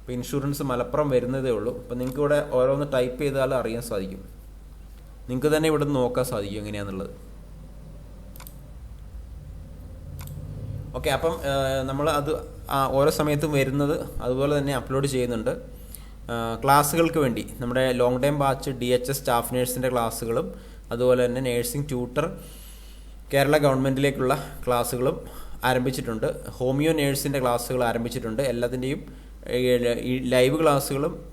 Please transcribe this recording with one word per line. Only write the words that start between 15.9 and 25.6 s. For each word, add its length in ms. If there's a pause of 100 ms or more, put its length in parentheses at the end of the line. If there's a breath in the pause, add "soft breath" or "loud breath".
ആ, 40 (260)
ക്ലാസ്സുകൾക്ക് 640
വേണ്ടി 160 (180)
നമ്മുടെ 220 (200)
ലോങ് 200
ടൈം 220
ബാച്ച് 260 (100)
ഡി 160
എച്ച് 160
എസ് 80
സ്റ്റാഫ് 340
നഴ്സിൻ്റെ 380
ക്ലാസ്സുകളും 540 (460 loud breath)
അതുപോലെ 340
തന്നെ 140 (100)
നഴ്സിംഗ് 420
ട്യൂട്ടർ 340 (1040 loud breath)
കേരള 320
ഗവൺമെൻറ്റിലേക്കുള്ള 680 (320 loud breath)
ക്ലാസ്സുകളും 500 (520 loud breath)